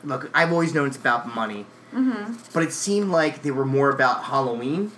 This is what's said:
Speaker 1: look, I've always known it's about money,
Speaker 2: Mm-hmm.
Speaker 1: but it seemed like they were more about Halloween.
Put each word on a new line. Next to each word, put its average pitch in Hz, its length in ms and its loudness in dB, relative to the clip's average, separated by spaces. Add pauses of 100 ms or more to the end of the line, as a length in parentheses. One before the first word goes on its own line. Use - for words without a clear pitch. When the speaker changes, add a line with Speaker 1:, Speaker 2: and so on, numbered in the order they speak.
Speaker 1:
look, 135 280 -6
I've 165 200 2
always 165 200 2
known 143 140 2
it's 131 80 -4
about 120 400 -2
money, 107 300 -6 (280)
Speaker 2:
Mm-hmm. 233 420 -2 (180)
Speaker 1:
but 165 100 2
it 156 80 -2
seemed 202 400 0
like 156 300 2
they 147 100 -2
were 135 140 0
more 135 240 4
about 127 340 2
Halloween. 135 760 -2